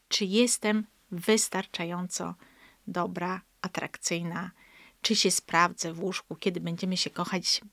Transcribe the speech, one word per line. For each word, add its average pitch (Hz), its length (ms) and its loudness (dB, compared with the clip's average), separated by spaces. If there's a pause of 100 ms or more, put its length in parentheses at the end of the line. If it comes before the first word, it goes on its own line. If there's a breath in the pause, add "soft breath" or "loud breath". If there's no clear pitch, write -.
czy - 160 0
jestem 214 600 4 (240)
wystarczająco 180 1200 -2 (520 soft breath)
dobra, 180 540 -2 (220)
atrakcyjna, 170 880 -4 (520 soft breath)
czy 220 140 2
się 190 140 4
sprawdzę 170 640 2
w 165 80 -10
łóżku, 180 360 -4
kiedy 180 240 -2
będziemy 170 360 -2
się - 140 -2
kochać - 500 -2 (120)